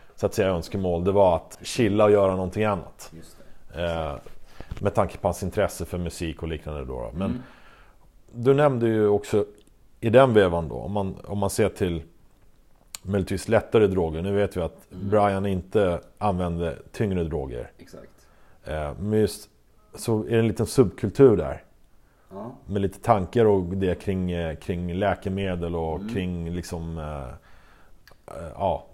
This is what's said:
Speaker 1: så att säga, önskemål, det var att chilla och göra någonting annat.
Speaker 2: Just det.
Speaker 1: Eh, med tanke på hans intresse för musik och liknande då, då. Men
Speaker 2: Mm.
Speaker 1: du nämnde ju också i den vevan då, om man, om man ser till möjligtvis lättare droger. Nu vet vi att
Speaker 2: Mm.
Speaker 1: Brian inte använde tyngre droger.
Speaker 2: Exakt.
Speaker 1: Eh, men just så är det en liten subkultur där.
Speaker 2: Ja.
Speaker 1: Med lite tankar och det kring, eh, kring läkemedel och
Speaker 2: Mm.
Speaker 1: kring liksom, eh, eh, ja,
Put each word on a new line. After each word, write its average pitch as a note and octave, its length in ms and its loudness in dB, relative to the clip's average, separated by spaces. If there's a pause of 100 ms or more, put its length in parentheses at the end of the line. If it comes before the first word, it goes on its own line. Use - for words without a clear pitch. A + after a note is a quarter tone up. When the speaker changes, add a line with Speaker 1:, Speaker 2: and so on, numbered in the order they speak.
(160)
Speaker 1:
så - 100 -4
att G2 80 0
säga, G2 160 2
önskemål, F2+ 540 -2
det G2 80 2
var F#2+ 240 6
att - 260 -8
chilla G#2+ 420 2
och G#2 80 8
göra G2 240 6
någonting F#2 280 -2
annat. - 520 -6
Speaker 2:
Just - 220 -20 (360)
det. F2 120 -6
Speaker 1:
Eh, D#2+ 300 -4 (680)
med G2+ 120 -2
tanke G2 240 0
på - 100 -2
hans G2+ 160 -4
intresse F2+ 420 -4
för F2+ 120 -8
musik E2+ 460 -8
och E2 40 -6
liknande D2+ 380 -8
då, B1+ 160 -8
då. A#1 120 -10
Men F#2+ 160 -4
Speaker 2:
Mm. B2+ 120 -6 (920)
Speaker 1:
du A#2+ 220 4
nämnde C3+ 340 4
ju A2 200 4
också G#2 380 2 (540)
i A#2 100 0
den B2+ 240 8
vevan E2+ 340 4
då, A1+ 80 -8
om A#1 160 -8
man, G2 240 -4 (100)
om G#2 120 -6
man G2 120 0
ser G#2 200 2
till E2+ 340 -4 (1000)
möjligtvis F#2+ 440 -2
lättare A2 400 4
droger. E2 340 0
Nu G2 140 -4
vet G2+ 220 0
vi F2+ 40 -2
att - 300 -8
Speaker 2:
Mm. F#2+ 180 -10
Speaker 1:
Brian G2+ 360 2
inte F#2 560 0 (160)
använde F2 600 -2 (140)
tyngre F#2+ 320 -2
droger. C2+ 540 -6
Speaker 2:
Exakt. - 500 -20 (360)
Speaker 1:
Eh, D2+ 360 -6
men G#2 200 0
just - 300 0 (460)
så A2 280 -2
är C2 60 -8
det A#2 100 4
en A2+ 80 4
liten G#2+ 180 0
subkultur A2 720 6
där. C#2 260 -4 (680)
Speaker 2:
Ja. G#2 240 -14 (100)
Speaker 1:
Med G2 160 -4
lite G2 200 -2
tankar A2 440 2
och G2+ 180 4
det F2+ 320 -2
kring, F#2 360 -4
eh, E2+ 240 -4
kring F2 380 -6
läkemedel F#2 840 -2
och D#2+ 240 -4
Speaker 2:
Mm. G#2+ 140 -10
Speaker 1:
kring F2+ 380 -6
liksom, E2 460 -8
eh, D2+ 320 -10 (1080)
eh, E2+ 180 -14
ja, F2 380 -4